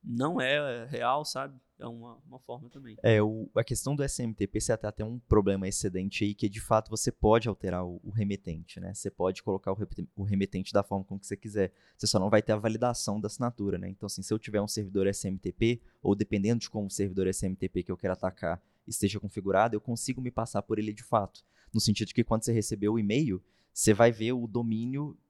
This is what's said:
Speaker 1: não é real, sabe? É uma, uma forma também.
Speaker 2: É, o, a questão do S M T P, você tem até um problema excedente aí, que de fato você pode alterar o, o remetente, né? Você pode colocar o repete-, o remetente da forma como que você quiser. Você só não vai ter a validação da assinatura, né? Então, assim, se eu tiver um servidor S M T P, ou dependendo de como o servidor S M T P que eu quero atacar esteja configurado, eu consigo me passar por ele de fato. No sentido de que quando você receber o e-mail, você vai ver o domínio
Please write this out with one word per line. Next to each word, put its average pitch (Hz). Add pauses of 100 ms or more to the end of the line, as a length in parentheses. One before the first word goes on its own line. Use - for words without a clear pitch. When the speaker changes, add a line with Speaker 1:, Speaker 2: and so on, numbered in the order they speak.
Speaker 1:
não 127
é 131
real, 127
sabe? 135 (180)
É 117
uma, 117
uma 127
forma 123
também. 127
Speaker 2:
É, 110
o, 110
a 113
questão 135
do 139
S 135
M 113
T 98
P, 107
você 113
tem -
até 104
um 117
problema 98
excedente 95
aí, 104
que 104
de 104
fato 110
você 110
pode 113
alterar 90
o, 90
o 104
remetente, 98
né? 90
Você -
pode 92
colocar 98
o -
repete-, 98
o 98
remetente 98
da 101
forma 98
como 98
que -
você 104
quiser. 104 (240)
Você -
só -
não 98
vai 107
ter 113
a 107
validação 113
da 101
assinatura, 104
né? 92
Então, 95
assim, 95
se -
eu 107
tiver 104
um 104
servidor 98
S 98
M 95
T 90
P, 117 (200)
ou 101
dependendo 107
de -
como 104
o -
servidor 95
S 95
M 95
T 92
P 92
que -
eu 92
quero 92
atacar 87 (260)
esteja 104
configurado, 98
eu 104
consigo 123
me 123
passar 113
por 107
ele 107
de 107
fato. 104 (300)
No 110
sentido 107
de -
que 117
quando 113
você 120
receber 104
o 113
e-mail, 107 (300)
você -
vai 117
ver 110
o 123
domínio 120 (120)